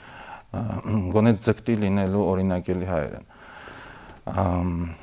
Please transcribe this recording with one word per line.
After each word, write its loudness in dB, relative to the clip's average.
<clears throat> -2
գոնե 6
ձգտի 0
լինելու 2
օրինակելի 0
հայերեն։ -2
Ամ, 0